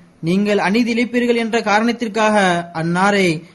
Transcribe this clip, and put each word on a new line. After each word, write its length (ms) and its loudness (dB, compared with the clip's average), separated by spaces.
நீங்கள் 360 0
அநீதி 320 0
இழைப்பீர்கள் 480 0
என்ற 220 -2
காரணத்திற்காக 760 0
அன்னாரை, 540 0